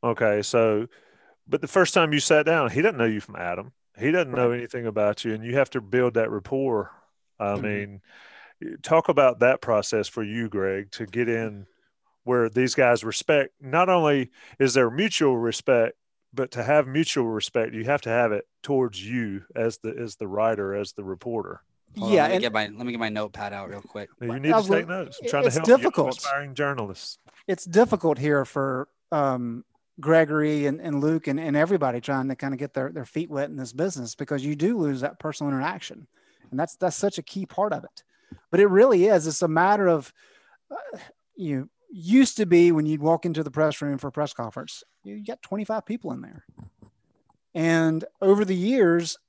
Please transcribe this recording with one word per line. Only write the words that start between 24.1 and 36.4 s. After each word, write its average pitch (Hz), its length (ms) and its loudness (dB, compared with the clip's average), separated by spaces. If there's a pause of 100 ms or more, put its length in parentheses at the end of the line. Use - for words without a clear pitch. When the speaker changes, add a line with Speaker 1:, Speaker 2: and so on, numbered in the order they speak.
Speaker 1:
You 120 80 -8
Speaker 2:
Well, 120 100 -6
Speaker 1:
need 143 120 -2
Speaker 2:
I - 20 4
Speaker 1:
to - 40 6
Speaker 2:
was 208 120 2
Speaker 1:
take 170 180 0
Speaker 2:
gonna, 180 180 -8
Speaker 1:
notes. - 180 -18
I'm 240 60 -8
trying 143 180 0
Speaker 2:
it's 127 80 2
Speaker 1:
to 156 60 0
help 240 200 6
Speaker 2:
difficult. 175 260 0
Speaker 1:
you, 127 120 -6
aspiring 139 360 -6
journalists. 127 640 -6 (280)
Speaker 2:
It's 185 180 -4
difficult 175 540 2
here 143 260 2
for, 135 440 -4 (220)
um, 127 540 -2 (360)
Gregory 151 680 2
and, 143 140 -2
and 151 200 -4
Luke 156 280 0
and, 143 120 -2
and 151 160 -2
everybody 147 440 0
trying 135 280 -4
to 131 80 -6
kinda 139 200 -6
get 139 180 -10
their, 135 180 -4
their 117 140 -10
feet 165 240 -8
wet 143 180 -4
in 156 80 -12
this 127 160 -12
business, 135 420 -6
because 139 300 -6
you 147 100 -2
do 180 220 0
lose 143 240 -2
that 139 180 -6
personal 147 340 -6
interaction. 156 540 -6 (440)